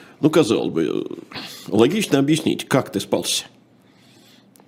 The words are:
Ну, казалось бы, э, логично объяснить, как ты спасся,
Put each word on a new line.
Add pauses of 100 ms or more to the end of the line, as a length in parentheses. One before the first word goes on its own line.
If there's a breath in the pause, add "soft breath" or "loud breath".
(200 loud breath)
Ну,
казалось
бы, (240)
э, (520 loud breath)
логично
объяснить,
как
ты
спасся, (1200 soft breath)